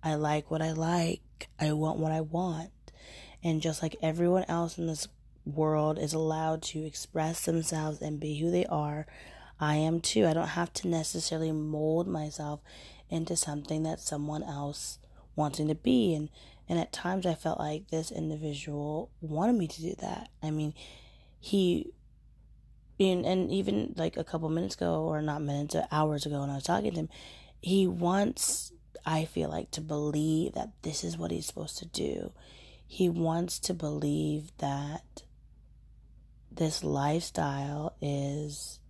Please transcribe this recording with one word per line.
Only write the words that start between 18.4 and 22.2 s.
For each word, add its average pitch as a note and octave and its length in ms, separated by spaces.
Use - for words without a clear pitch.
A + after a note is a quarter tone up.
wanted E3+ 360
me F#3 120
to D#3+ 140
do D#3+ 180
that. - 300
I D#3 80
mean, D3+ 240
he, F3+ 500